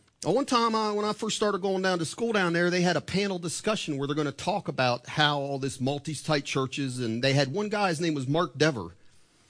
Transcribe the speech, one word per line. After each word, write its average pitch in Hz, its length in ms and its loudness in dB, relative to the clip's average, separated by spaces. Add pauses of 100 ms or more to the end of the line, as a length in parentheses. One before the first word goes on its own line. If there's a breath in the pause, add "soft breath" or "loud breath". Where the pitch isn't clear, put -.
(260 soft breath)
Now, 151 60 2
one 254 160 2
time 233 260 2
I, 214 180 2
when 208 140 -2
I 214 80 0
first 208 220 -4
started 202 260 0
going 190 220 0
down 185 160 2
to 160 60 -2
school 226 280 -4
down 180 200 2
there, 175 180 4
they 180 100 2
had 175 160 4
a 131 40 0
panel 190 360 -2
discussion 170 640 -4
where 139 80 -2
they're 143 80 -2
gonna 147 160 0
talk 180 360 -4
about 127 380 0
how 147 340 2
all 139 200 -4
this 135 200 -4
multi-site 143 680 -2
churches, 131 540 -2
and 117 240 -2
they 135 100 4
had 139 200 2
one 208 160 -2
guy, 208 200 0
his 160 120 -2
name 165 140 0
was 131 120 -4
Mark 165 300 0
Dever, 127 380 0 (540 soft breath)